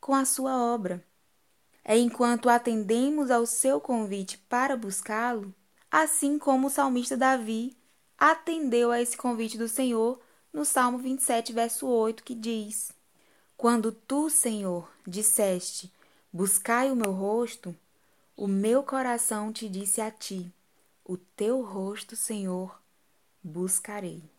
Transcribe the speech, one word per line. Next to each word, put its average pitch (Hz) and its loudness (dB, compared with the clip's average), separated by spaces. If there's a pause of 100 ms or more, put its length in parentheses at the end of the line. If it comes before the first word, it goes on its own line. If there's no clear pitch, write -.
com 269 0
a 269 4
sua 262 0
obra. 220 -2 (800)
É 214 4
enquanto 240 4
atendemos 240 2
ao 233 4
seu 269 2
convite 202 -4 (100)
para 262 0
buscá-lo, 214 -4 (360)
assim 294 2
como 269 2
o 277 0
salmista 262 0
Davi 240 0 (420)
atendeu 294 4
a 240 2
esse 240 -2
convite 226 -2
do 226 -2
Senhor 240 0 (340)
no 302 -2
Salmo 254 2
vinte 262 -2
e - 0
sete, 233 0
verso 233 -2
oito, 226 2
que 247 -10
diz: 220 -6 (680)
"Quando 226 2
tu, 294 -2
Senhor, 196 -2 (160)
disseste: 190 0 (400)
'Buscai 233 2
o 262 0
meu 208 0
rosto', 196 -4 (580)
o 202 -6
meu 208 2
coração 240 -2
te 220 -10
disse 196 -4
a 214 -4
ti: 185 -10 (540)
'O 180 -10
teu 233 -2
rosto, 202 -8
Senhor, 185 -6 (640)
buscarei.'" 180 -6 (160)